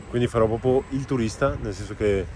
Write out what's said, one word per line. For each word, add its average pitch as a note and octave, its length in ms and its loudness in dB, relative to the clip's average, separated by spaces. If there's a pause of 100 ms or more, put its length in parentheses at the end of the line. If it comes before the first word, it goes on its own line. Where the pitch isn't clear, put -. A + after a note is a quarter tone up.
Quindi A#2+ 180 0
farò A2+ 180 4
proprio B2+ 440 2
il C3+ 160 -2
turista, C3+ 540 0
nel A2 140 -6
senso G#2 220 -10
che G2+ 300 2 (100)